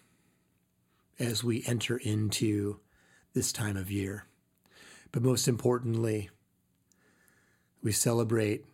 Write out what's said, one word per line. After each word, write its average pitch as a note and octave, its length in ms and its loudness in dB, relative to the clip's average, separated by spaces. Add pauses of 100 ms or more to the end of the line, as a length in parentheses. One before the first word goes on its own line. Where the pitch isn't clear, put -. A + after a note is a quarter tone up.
(1160)
as A#2 240 -2
we A#2+ 220 0
enter A#2+ 320 -2
into G#2+ 840 0 (500)
this - 220 -2
time G#2 240 -4
of F#2+ 120 -6
year. G2+ 380 -4 (840)
But A#2+ 100 0
most B2 240 2
importantly, A2+ 840 0 (1500)
we G#2+ 120 0
celebrate A2+ 800 2